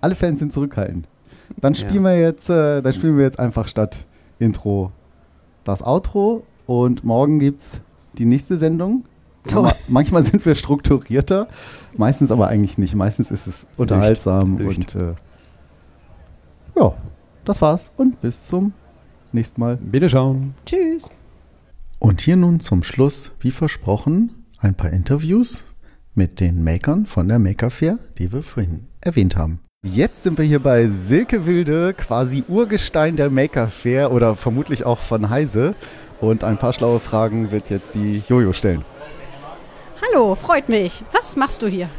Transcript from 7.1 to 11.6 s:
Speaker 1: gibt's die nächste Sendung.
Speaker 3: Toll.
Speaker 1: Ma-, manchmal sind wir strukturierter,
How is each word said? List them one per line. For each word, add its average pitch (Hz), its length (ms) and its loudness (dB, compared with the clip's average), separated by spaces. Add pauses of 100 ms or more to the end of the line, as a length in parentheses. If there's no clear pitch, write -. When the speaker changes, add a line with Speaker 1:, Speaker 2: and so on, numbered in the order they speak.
Speaker 1:
gibt's - 420 -2 (360)
die 120 80 -2
nächste 135 320 2
Sendung. 170 460 0 (460)
Speaker 3:
Toll. - 140 2
Speaker 1:
Ma-, 113 120 4 (120)
manchmal 143 360 4
sind - 220 2
wir 156 100 6
strukturierter, 143 920 0 (500)